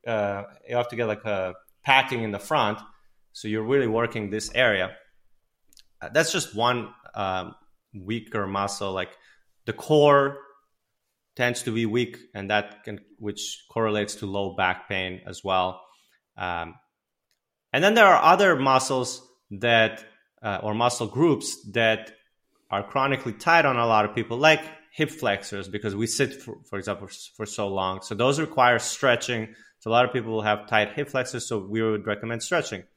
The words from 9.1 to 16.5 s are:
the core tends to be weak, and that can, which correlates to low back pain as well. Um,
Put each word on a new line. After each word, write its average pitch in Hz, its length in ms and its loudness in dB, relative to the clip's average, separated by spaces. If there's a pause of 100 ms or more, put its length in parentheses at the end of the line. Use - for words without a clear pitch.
the 110 80 -8
core 143 680 6 (1000)
tends 120 280 0
to 117 80 -2
be 113 140 0
weak, 113 320 -2 (160)
and 98 160 -10
that 104 340 -2
can, 104 160 -14 (180)
which - 520 -10
correlates 107 460 -2
to 107 100 -10
low 98 280 -6
back 92 340 -2
pain 92 380 -6
as 92 160 -14
well. 92 380 -2 (560)
Um, 85 400 -8 (960)